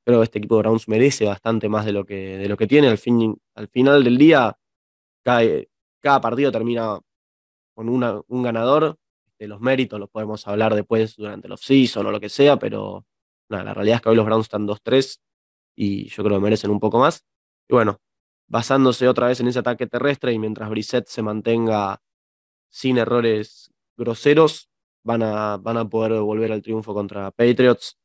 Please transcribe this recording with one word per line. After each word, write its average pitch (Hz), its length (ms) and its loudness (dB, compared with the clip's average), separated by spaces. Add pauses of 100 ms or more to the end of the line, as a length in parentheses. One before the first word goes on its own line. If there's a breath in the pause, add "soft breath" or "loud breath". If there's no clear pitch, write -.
creo 120 160 4
que 113 40 4
este 113 140 -6
equipo 104 180 0
de 107 60 2
Browns 110 260 0
merece 113 380 2
bastante 104 420 -4
más 107 160 -2
de 107 80 -4
lo 101 140 -4
que, 95 320 -10
de 98 100 -6
lo 101 80 -4
que 110 100 -2
tiene. 139 220 6
Al 110 80 2
fin, 113 420 0 (160)
al 104 140 -16
final 135 340 4
del 123 140 2
día, 139 420 4 (640)
cada, 123 200 2 (580)
cada 139 220 2
partido 120 280 0
termina 113 480 -4 (760)
con 113 160 -8
una, 120 360 -2
un 123 160 -6
ganador. 123 560 0 (400)
De 104 100 -16
los 104 120 -16
méritos 127 380 -2
los 101 100 -12
podemos 107 380 -10
hablar 107 280 0
después 110 420 -2
durante 104 320 -14
el 98 40 -14
off-season 120 540 2
o 104 60 -4
lo 110 80 -4
que 107 80 -12
sea, 139 300 4
pero 104 460 -8 (460)
nada, 98 140 -6
la 101 100 -10
realidad 107 220 2
es 117 60 -4
que - 60 -4
hoy 113 80 6
los 110 80 4
Browns 110 200 0
están 104 220 -6
dos 104 160 -6
tres 131 380 0 (540)
y 101 340 -4
yo - 140 -10
creo 101 140 2
que 98 80 0
merecen 104 260 0
un 104 80 0
poco 110 220 2
más. 156 260 0 (420)
Y 127 60 0
bueno, 107 260 2 (460)
basándose 127 600 0
otra 123 180 0
vez 127 140 -2
en 120 80 -2
ese 123 100 -2
ataque 120 300 -4
terrestre 127 440 -4
y 113 60 -2
mientras 107 320 -8
Brissett 110 380 -4
se - 140 -8
mantenga 107 800 -2 (680)
sin 127 300 -2
errores 113 760 -2 (240)
groseros, 147 720 2 (320)
van 113 220 0
a, 107 320 -4
van 110 220 -6
a 113 100 -4
poder 110 320 -2
volver 107 320 -2
al 107 100 -6
triunfo 110 320 -6
contra 101 380 -8
Patriots. 123 720 2